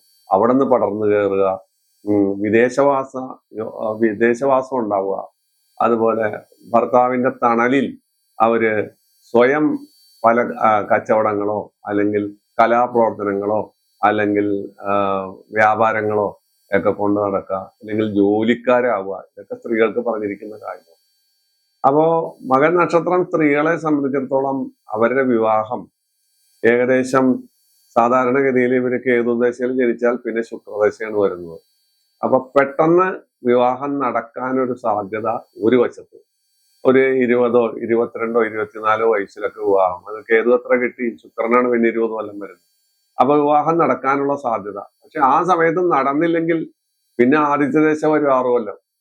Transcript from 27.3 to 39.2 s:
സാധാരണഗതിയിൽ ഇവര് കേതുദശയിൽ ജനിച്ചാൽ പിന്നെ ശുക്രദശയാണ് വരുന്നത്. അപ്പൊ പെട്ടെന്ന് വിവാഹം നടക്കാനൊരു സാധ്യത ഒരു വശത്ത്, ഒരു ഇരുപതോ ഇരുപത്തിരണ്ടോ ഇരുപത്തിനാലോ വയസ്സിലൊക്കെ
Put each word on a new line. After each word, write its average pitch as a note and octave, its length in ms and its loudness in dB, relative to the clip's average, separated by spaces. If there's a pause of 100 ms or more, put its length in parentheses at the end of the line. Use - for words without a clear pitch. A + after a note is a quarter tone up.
സാധാരണഗതിയിൽ B2+ 800 2
ഇവര് B2+ 280 -2
കേതുദശയിൽ A#2+ 680 0
ജനിച്ചാൽ A#2+ 440 0
പിന്നെ A2+ 260 -6
ശുക്രദശയാണ് G#2 760 -4
വരുന്നത്. F2 420 -2 (640)
അപ്പൊ B2+ 360 0
പെട്ടെന്ന് E3+ 560 2 (320)
വിവാഹം B2+ 520 0
നടക്കാനൊരു B2+ 760 -4
സാധ്യത G#2+ 540 -4 (300)
ഒരു A2+ 180 2
വശത്ത്, - 440 -2 (640)
ഒരു C3 140 4
ഇരുപതോ B2 800 2
ഇരുപത്തിരണ്ടോ A#2 680 -2
ഇരുപത്തിനാലോ A2 680 -2
വയസ്സിലൊക്കെ G2+ 460 -6